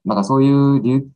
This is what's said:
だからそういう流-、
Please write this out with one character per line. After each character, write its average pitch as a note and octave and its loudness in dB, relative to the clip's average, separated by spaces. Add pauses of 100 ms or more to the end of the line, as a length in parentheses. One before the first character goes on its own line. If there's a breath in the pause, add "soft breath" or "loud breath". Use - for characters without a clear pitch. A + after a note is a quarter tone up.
だ G#2+ -4
か G2+ -4
ら - -2
そ C3+ 0
う C3+ 2
い C#3 2
う C#3 2
流-、 C3 -2 (100)